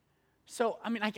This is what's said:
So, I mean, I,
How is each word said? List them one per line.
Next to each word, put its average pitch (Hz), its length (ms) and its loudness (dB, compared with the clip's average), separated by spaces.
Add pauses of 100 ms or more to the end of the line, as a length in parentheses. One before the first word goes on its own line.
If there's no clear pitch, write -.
(460)
So, - 380 0
I 208 60 -2
mean, 226 120 -2
I, 214 160 2